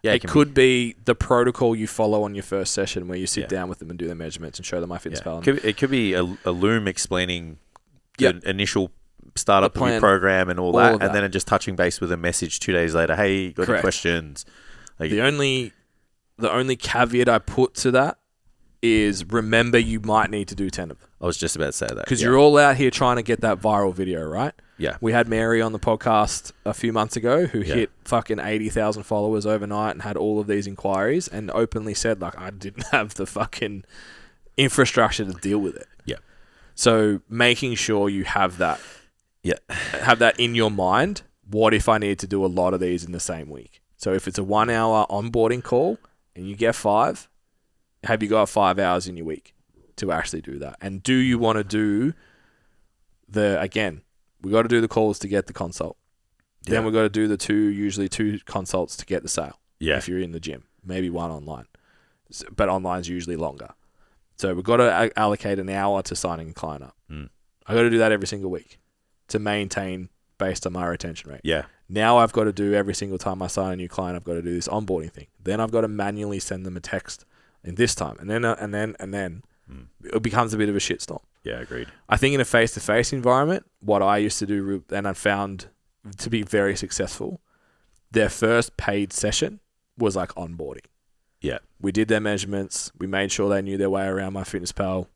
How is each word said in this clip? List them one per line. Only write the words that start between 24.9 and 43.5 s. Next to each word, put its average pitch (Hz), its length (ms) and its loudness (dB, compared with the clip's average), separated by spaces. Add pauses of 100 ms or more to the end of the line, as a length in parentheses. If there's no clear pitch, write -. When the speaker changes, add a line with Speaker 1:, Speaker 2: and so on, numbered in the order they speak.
Speaker 2:
We 113 140 0
had 117 160 4
Mary 113 320 2
on 113 100 0
the 110 80 -6
podcast 107 720 0 (140)
a - 80 -2
few 117 180 -2
months 107 240 0
ago 123 320 2
who 117 140 -2
Speaker 1:
Yeah. 87 140 -2
Speaker 2:
hit 113 160 0 (120)
fucking 113 360 -2
eighty 107 300 -2
thousand 107 340 -2
followers 104 440 -2
overnight 104 460 -2
and - 100 -12
had 104 140 -6
all 107 220 0
of 104 80 -4
these 101 200 0
inquiries 98 600 -2
and 101 240 -8
openly 110 440 -2
said, 107 260 -2
like, 87 160 -8
"I 90 140 -12
didn't 101 360 -12
<laughs> - 40 -4
have 110 240 -2
the 95 100 -6
fucking 104 600 -6 (720)
infrastructure 123 680 4
to 95 80 -8
deal 98 260 -2
with 95 180 -4
it." - 100 -18 (180)
Speaker 1:
Yeah. 58 120 -8 (580)
Speaker 2:
So 107 540 4
making 120 460 2
sure 104 340 0
you 98 160 -2
have 92 340 -2
that 85 200 -2 (640)
Speaker 1:
Yeah. 90 120 0 (140)
Speaker 2:
have - 500 2
that 117 200 6
in 120 160 0
your 110 160 2
mind. 104 500 2 (280)
What 110 240 4
if 101 160 2
I 110 100 6
need 101 200 0
to 98 80 -8
do 98 160 0
a 95 40 2
lot 90 260 2
of 90 60 -2
these 90 260 -2
in 87 60 -12
the 85 80 -8
same 82 300 -8
week? 65 320 -18 (160)